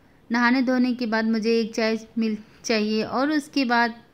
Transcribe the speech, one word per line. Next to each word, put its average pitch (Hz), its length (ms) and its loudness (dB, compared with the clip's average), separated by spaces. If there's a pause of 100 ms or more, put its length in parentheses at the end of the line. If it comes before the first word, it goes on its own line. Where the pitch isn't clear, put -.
(300)
नहाने 240 320 2
धोने 254 320 2
के 247 140 -4
बाद 220 180 0
मुझे 226 320 2
एक 226 160 -4
चाय 220 240 0 (200)
मिल 220 180 0 (260)
चाहिए 214 420 0
और 254 260 -2
उसके 285 360 -2
बाद 233 280 0 (180)